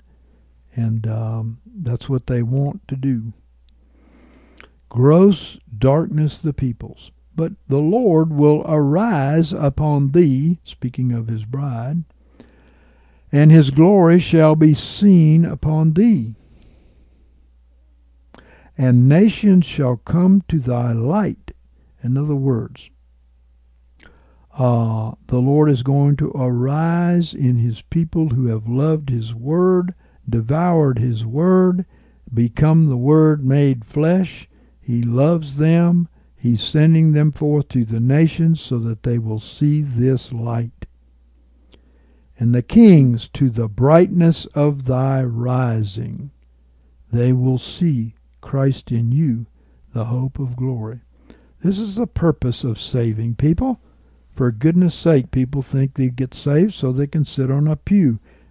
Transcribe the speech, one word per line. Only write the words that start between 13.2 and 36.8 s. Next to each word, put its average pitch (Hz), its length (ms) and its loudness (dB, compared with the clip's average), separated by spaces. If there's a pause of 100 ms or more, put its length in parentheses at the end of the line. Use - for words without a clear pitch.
and 151 220 6
his 151 180 6
glory 170 480 4
shall 156 380 4
be 156 180 4
seen 170 720 4
upon 156 480 -2
thee. 160 420 0 (2500)
And 127 320 4
nations 185 580 4
shall 127 300 -4
come 185 520 2
to 165 100 -2
thy 120 340 -2
light. 147 600 -4 (500)
In 123 140 -2
other 147 180 -4
words, 135 560 -4 (1700)
uh, 113 560 -2 (160)
the 123 120 -2
Lord 147 300 2
is 123 140 0
going 143 320 2
to - 180 -4
arise 160 960 -2
in 127 260 0
his 117 220 -2
people 160 500 -2
who 123 160 -2
have 110 220 -4
loved 147 420 -2
his 113 240 -6
word, 175 600 0 (340)
devoured 139 720 0
his 113 280 -2
word, 180 580 0 (480)
become 151 560 2
the 131 80 -2
word 151 480 2
made 135 400 0
flesh. 170 640 -2 (320)
He 120 220 -4
loves 139 540 -2
them. 170 520 2 (260)
He's 117 280 -2
sending 160 500 2